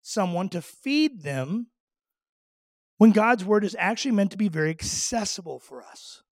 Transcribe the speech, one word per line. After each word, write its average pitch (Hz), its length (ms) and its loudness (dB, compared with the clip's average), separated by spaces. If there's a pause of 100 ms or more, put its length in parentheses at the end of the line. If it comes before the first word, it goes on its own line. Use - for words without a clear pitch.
someone 185 460 -2
to 175 120 -6
feed 277 640 -2
them 147 440 -4 (1300)
when 220 140 10
God's 214 320 4
word 208 200 2
is 208 160 -4
actually 226 320 -2
meant 202 200 2
to 196 60 -12
be 208 100 0
very 156 220 0
accessible 165 920 -6
for 127 220 -18
us. - 400 -20 (100)